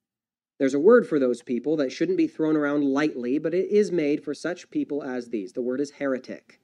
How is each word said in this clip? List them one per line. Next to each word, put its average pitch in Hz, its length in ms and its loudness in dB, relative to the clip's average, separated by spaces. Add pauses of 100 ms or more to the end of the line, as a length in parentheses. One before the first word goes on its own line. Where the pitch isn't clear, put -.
(580)
There's 135 160 0
a 143 40 0
word 220 300 8
for 156 100 0
those 123 240 0
people 131 360 -2
that 131 120 -2
shouldn't 170 280 -2
be 160 100 2
thrown 156 280 0
around 147 280 0
lightly, 139 560 0
but 160 140 -4
it 185 140 -2
is 202 220 2
made 151 320 0
for 147 100 -8
such - 380 -8
people 147 320 -4
as 127 280 -8
these. 98 220 -6
The 127 100 -6
word 127 180 -2
is 143 100 -4
heretic. 131 720 -8